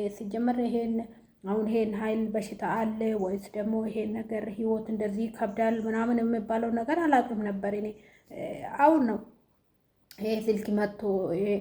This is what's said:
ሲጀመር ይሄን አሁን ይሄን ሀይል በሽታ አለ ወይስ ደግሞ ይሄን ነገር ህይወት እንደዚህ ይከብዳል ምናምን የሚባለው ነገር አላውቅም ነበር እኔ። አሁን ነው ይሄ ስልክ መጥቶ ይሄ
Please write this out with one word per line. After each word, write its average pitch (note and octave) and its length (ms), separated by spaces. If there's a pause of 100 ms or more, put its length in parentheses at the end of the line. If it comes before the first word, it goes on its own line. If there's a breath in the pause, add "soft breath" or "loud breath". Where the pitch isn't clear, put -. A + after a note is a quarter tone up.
(100)
ሲጀመር A#3 500
ይሄን A#3 340 (500 loud breath)
አሁን G#3 200
ይሄን A3 300
ሀይል A3 340
በሽታ G3+ 340 (100)
አለ A3 280 (180)
ወይስ G3 320
ደግሞ G#3+ 320
ይሄን G#3+ 320
ነገር A3 340
ህይወት A3 400
እንደዚህ G#3+ 340
ይከብዳል A3+ 600
ምናምን A3+ 360
የሚባለው A3+ 540
ነገር A#3 260
አላውቅም B3 440
ነበር G3+ 320
እኔ። G#3 140 (920 loud breath)
አሁን D4 260
ነው G#3+ 140 (1000)
ይሄ A3 220
ስልክ G#3+ 320
መጥቶ G#3 280 (320)
ይሄ G3 160 (120)